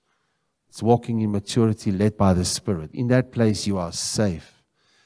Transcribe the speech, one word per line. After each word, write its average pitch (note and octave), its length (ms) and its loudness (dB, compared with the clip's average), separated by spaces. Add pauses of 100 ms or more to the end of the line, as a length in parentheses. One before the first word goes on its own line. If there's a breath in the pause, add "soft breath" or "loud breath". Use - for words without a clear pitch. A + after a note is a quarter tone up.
(680)
It's - 140 -12
walking A#2 400 2
in G#2+ 100 0
maturity G#2+ 580 0
led G2+ 280 0
by G2 160 4
the F2+ 100 0
Spirit. E2 480 -6
In B2 160 -4
that B2 240 2
place A2 340 0
you G2+ 120 -2
are E2+ 140 -4
safe. - 720 -4 (440)